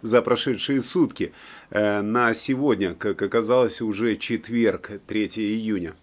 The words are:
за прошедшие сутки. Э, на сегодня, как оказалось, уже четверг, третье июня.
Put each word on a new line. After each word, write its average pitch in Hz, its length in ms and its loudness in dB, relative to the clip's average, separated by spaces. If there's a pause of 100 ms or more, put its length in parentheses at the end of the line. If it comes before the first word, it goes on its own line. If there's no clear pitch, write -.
за 113 200 4
прошедшие 123 600 0
сутки. 123 520 0 (380)
Э, 104 300 0
на 113 320 2
сегодня, 120 640 0
как 101 260 -4
оказалось, 117 600 2
уже 107 340 -2
четверг, 113 760 -2 (160)
третье 107 340 -4
июня. 104 600 -4